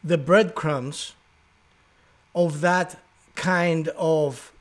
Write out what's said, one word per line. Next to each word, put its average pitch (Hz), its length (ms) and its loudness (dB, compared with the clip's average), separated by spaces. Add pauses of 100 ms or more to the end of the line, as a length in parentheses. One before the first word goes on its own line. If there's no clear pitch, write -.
the 165 160 0
breadcrumbs 151 960 0 (1200)
of 160 260 0
that 175 380 0 (360)
kind 175 520 0 (100)
of 151 640 0